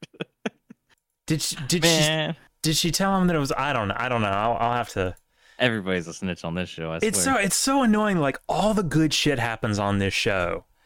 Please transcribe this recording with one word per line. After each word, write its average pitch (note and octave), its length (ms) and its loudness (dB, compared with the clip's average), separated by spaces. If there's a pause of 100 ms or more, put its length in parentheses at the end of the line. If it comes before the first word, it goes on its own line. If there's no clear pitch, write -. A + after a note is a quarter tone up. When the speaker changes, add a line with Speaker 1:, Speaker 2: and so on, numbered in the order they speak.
(180)
Speaker 1:
<laughs> - 1080 -16
Speaker 2:
Did D#3+ 160 -2
she, - 140 -4 (120)
did E3 140 0
Speaker 1:
Man. D#3 500 2
Speaker 2:
she, - 60 -12 (240)
did D#3 140 0
she F3 140 0
tell G3 300 0
him F3+ 60 2
that F3 100 2
it - 20 2
was, C#3 140 -2
I C#3 220 -2
don't, G#2 160 -2
I A#2+ 180 -4
don't A#2 140 0
know. G#2 80 0
I'll, G#2+ 280 2
I'll A#2 140 2
have A#2+ 220 0
to F#2 200 -2 (440)
Speaker 1:
Everybody's F#2+ 480 2
a E2 80 -12
snitch F2+ 280 -6
on E2 120 -4
this F2+ 160 -4
show, D#2+ 200 -8
I E2 120 -6
Speaker 2:
It's G#3 200 0
Speaker 1:
swear. C4+ 140 2
Speaker 2:
so, G#3 60 2
it's F#3+ 140 0
so C#4 260 2
annoying. G#3+ 360 2
Like, C#3 200 0 (100)
all G3 240 0
the G#3 100 2
good D3+ 300 2
shit C#3+ 260 0
happens A2+ 400 -2
on G2+ 200 2
this G2 160 0
show, F2+ 500 0 (220)